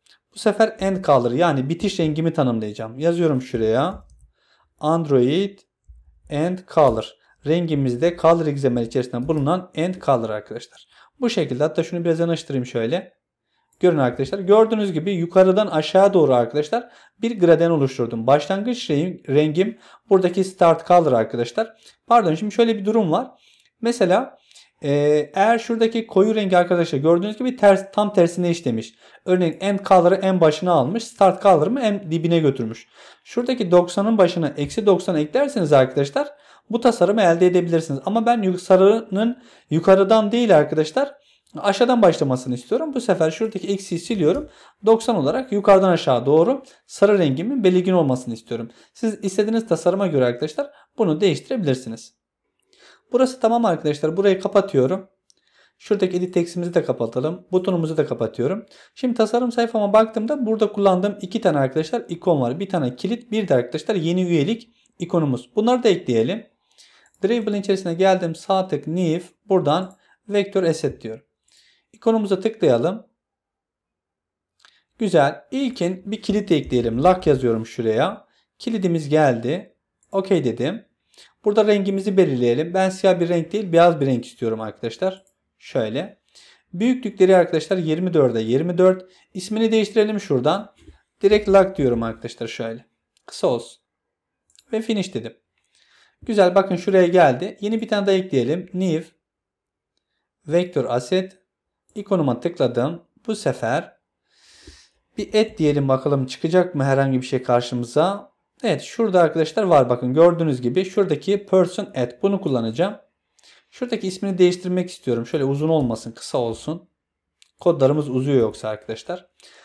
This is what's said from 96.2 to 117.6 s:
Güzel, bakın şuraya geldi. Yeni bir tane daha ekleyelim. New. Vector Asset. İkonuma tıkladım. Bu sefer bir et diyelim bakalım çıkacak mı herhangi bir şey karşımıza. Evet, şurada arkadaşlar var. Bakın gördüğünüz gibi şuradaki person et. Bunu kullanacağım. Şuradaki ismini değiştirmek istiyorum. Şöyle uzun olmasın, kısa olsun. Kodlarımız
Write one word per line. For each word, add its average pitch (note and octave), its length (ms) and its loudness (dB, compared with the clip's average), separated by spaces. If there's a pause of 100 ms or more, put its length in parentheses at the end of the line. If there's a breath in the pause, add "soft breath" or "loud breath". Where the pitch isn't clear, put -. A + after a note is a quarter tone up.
Güzel, F#3+ 340 2
bakın F#3+ 200 2
şuraya F#3 320 2
geldi. E3+ 540 2
Yeni A3 200 -4
bir A#3 60 -10
tane G3+ 200 -2
daha G3 80 4
ekleyelim. F3 580 -2
New. F3 360 -4 (1400)
Vector E3 380 -2
Asset. F#3 520 -4 (580)
İkonuma F3+ 440 -2
tıkladım. C#3 600 -4 (260)
Bu A3 80 -4
sefer C3+ 640 -6 (1200 soft breath)
bir - 160 -10
et A3 240 0
diyelim D3 300 0
bakalım C3+ 380 0
çıkacak F3 500 -2
mı C#3 80 -2
herhangi C3+ 380 0
bir B2+ 40 -10
şey B2+ 180 -4
karşımıza. B2+ 880 -2 (320)
Evet, E3+ 180 -2
şurada F#3+ 400 0
arkadaşlar E3 420 0
var. D3 260 4
Bakın B2+ 240 -2
gördüğünüz D#3+ 480 4
gibi B2+ 240 -2
şuradaki F#3+ 600 -2
person F#3+ 480 0
et. B2 300 -6
Bunu G3 180 0
kullanacağım. C3 540 -2 (760 soft breath)
Şuradaki A#3+ 360 -6
ismini F#3 300 -6
değiştirmek F3+ 520 2
istiyorum. A#2 360 -4
Şöyle C#3+ 200 -4
uzun C#3+ 240 -2
olmasın, B2 420 -2
kısa - 260 -10
olsun. B2 520 -6 (680)
Kodlarımız C#3+ 500 0